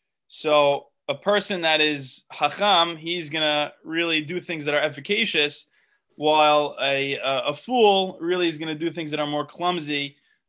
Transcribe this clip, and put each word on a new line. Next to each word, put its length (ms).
So 600
a 60
person 480
that 180
is 520
hacham, 680
he's 320
gonna 420
really 360
do 180
things 280
that 80
are 80
efficacious, 880
while 640
a, 360
uh, 340
a 20
fool 680
really 260
is 120
gonna 160
do 160
things 200
that 100
are 60
more 200
clumsy. 720